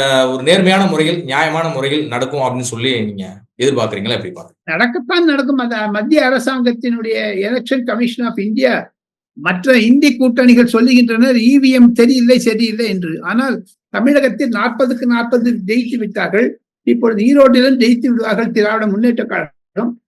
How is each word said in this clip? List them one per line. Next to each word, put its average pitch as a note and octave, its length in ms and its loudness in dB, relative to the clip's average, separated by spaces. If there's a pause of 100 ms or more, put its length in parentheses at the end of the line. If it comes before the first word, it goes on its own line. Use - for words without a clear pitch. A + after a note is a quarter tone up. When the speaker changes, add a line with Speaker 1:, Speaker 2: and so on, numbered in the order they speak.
(280)
Speaker 1:
ஒரு B2+ 160 -6
நேர்மையான F#3+ 420 4
முறையில், D#3+ 380 0
நியாயமான D#3 460 -2
முறையில் C#3 380 -4
நடக்கும் C3 380 -4
அப்படின்னு B2 260 -6
சொல்லி A#2+ 200 -2 (100)
நீங்க G2+ 240 -8 (320)
எதிர்பார்க்கறீங்களா, A2+ 600 -2
எப்படி F#2 160 -12
பாக்குறீங்க? - 320 -20
Speaker 2:
நடக்கத்தான் B3 640 -2
நடக்கும். C#4 320 0
அந்த A#3+ 160 -4 (140)
மத்திய B3+ 340 0
அரசாங்கத்தினுடைய A#3+ 960 -2 (200)
Election A#3+ 440 -4
Commission A#3+ 440 -4
of A3+ 140 -6
India, A3 340 0 (640)
மற்ற F3+ 420 0
இந்தி C#4 320 4
கூட்டணிகள் A#3+ 640 4
சொல்லுகின்றனர், B3 680 2
இ B3 160 4
வி C4 160 4
எம் A#3+ 200 6
சரியில்லை, A#3+ 460 4
சரியில்லை A3+ 500 -2
என்று. F3+ 240 -4 (100)
ஆனால் A#3 320 -2 (380)
தமிழகத்தில் C4 580 0
நாற்பதுக்கு B3 560 -2
நாற்பது A#3+ 440 0 (120)
ஜெயித்து A#3 340 -2
விட்டார்கள். G#3 500 -2 (400)
இப்பொழுது A3+ 360 0
ஈரோட்டிலும் C4 560 4
ஜெயித்து A#3+ 280 2
விடுவார்கள் A3 460 -2
திராவிட G#3+ 340 0
முன்னேற்ற A3 380 0
கழகம். G3 680 -8 (160)